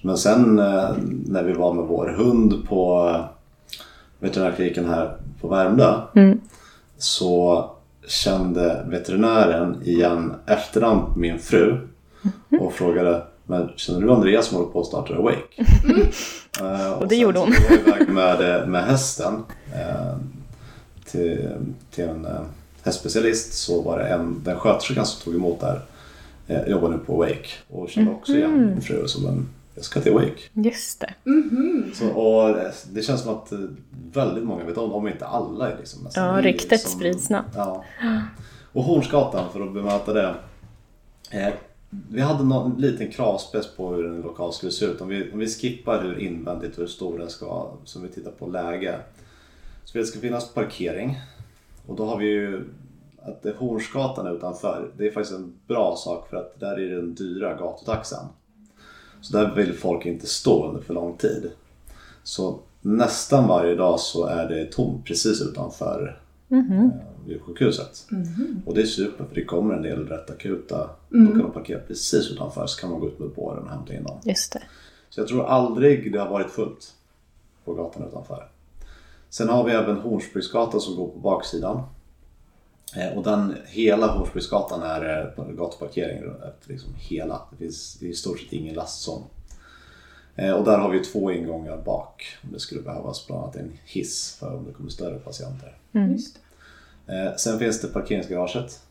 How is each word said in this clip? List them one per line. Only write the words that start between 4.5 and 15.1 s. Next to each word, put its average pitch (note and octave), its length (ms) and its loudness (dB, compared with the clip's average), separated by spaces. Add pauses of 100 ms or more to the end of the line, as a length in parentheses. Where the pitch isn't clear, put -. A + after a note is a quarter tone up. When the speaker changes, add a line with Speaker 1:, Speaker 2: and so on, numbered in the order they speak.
Speaker 1:
här E2 320 0 (240)
på - 60 -6
Värmdö, G#2+ 540 6 (140)
Speaker 2:
Mm. G3 260 10 (560)
Speaker 1:
så F2 720 2 (380)
kände F2+ 840 0
veterinären F2+ 960 2
igen E2+ 480 4 (140)
efternamn G#2+ 680 2
på F2 60 0
min E2+ 200 0
fru A2 480 4 (340)
Speaker 2:
Mhm. - 400 2
Speaker 1:
och F#2 120 -2
frågade, F2 520 2 (200)
"Men F2 300 0
känner F2+ 260 -2
du A2+ 100 6
Andreas G#2+ 340 8
som F#2 120 0
håller E2+ 140 0
på F2+ 80 0
att E2+ 80 0
starta - 280 -4